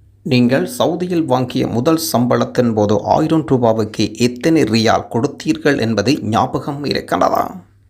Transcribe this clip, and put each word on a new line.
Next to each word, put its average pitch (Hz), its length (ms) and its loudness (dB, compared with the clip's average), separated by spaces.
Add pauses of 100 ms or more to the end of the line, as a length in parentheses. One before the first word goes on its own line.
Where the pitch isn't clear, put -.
(220)
நீங்கள் 135 460 2 (100)
சவுதியில் 175 460 0
வாங்கிய 127 420 -2
முதல் 156 340 0 (120)
சம்பளத்தின் 120 640 2
போது 104 280 2
ஆயிரம் 156 440 0
ரூபாவுக்கு 110 680 0
எத்தனை 131 460 2
ரியால் 107 480 2
கொடுத்தீர்கள் 139 680 -2
என்பது 113 420 0
ஞாபகம் 135 600 -2
இருக்கின்றதா? - 640 0 (440)